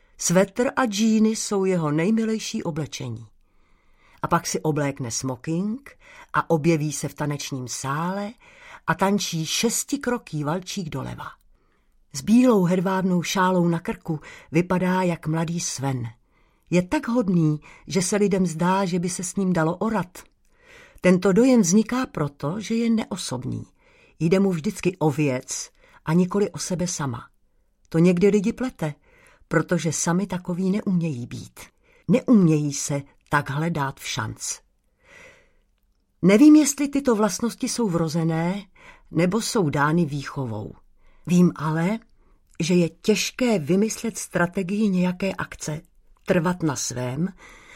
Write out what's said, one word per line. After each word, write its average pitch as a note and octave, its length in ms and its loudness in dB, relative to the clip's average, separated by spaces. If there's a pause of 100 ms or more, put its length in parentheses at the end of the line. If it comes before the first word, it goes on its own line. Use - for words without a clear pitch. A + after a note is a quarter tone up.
(180)
Svetr G3 580 2
a C4 100 2
džíny G#3+ 440 2
jsou G#3 360 -2
jeho E3+ 260 0
nejmilejší A3 720 -2
oblečení. C3 640 -8 (960)
A - 60 -8
pak F3 200 0
si F#3 140 -4
oblékne C#3+ 500 -2
smoking E3 840 -6 (360)
a - 160 -2
objeví D#3 420 2
se - 160 -8
v C3+ 60 -10
tanečním C#3+ 540 -6
sále F3+ 640 -6 (540)
a D#3+ 80 4
tančí F#3+ 500 0
šestikroký A#3+ 960 -4
valčík F3 460 -6
doleva. B2 380 -10 (840)
S C3+ 80 -10
bílou A3+ 420 6
hedvábnou F#3 600 0
šálou F#3 440 2
na E3+ 120 0
krku E3+ 400 -6 (320)
vypadá F3+ 500 0
jak E3+ 260 -2
mladý E3 320 -2
Sven. B2+ 480 -6 (600)
Je F3 120 2
tak D4 260 -2
hodný, F3+ 520 2 (280)
že E3+ 140 -2
se G3 140 -2
lidem G3 300 2
zdá, F3+ 400 0
že F3+ 140 -2
by F3+ 100 -4
se F3+ 140 -8
s - 120 -10
ním F#3 180 0
dalo E3 240 0
orat. - 460 -4 (800)
Tento F#3 320 4
dojem A#3+ 280 6
vzniká A3 440 2
proto, D3+ 540 -6
že A3 160 -6
je A#3 140 0
neosobní. D#3 760 -4 (540)
Jde E3 200 4
mu F#3+ 120 2
vždycky F3+ 460 -4
o D3+ 140 2
věc C3 580 -4 (360)
a D#3 80 -2
nikoli F#3 380 2
o D#3 60 -12
sebe F3 300 -6
sama. C3 400 -8 (600)
To E3 100 0
někdy F3+ 280 6
lidi G3+ 260 2
plete, F3 400 -6 (540)
protože D#3+ 460 0
sami F3+ 340 -2
takoví F#3 440 -4
neumějí E3 560 -2
být. - 320 -14 (480)
Neumějí D#3+ 640 4
se C#3+ 280 -4 (300)
takhle D3 380 0
dát C#3+ 300 -4
v - 80 -12
šanc. - 520 -8 (1600)
Nevím, G#3+ 340 8
jestli C#4+ 320 4
tyto C#4 280 0
vlastnosti G#3+ 520 -2
jsou A3 220 -2
vrozené, E3 760 -2 (480)
nebo F3+ 300 0
jsou G3 280 0
dány D3+ 360 2
výchovou. C3 680 -8 (540)
Vím F3+ 280 6
ale, E3 440 -2 (600)
že E3+ 140 0
je F3 160 4
těžké G#3+ 720 0
vymyslet G3 580 0
strategii F#3+ 720 -2
nějaké F3+ 440 0
akce, - 480 -8 (440)
trvat F3+ 380 0
na D3 120 0
svém B2 580 -4 (420)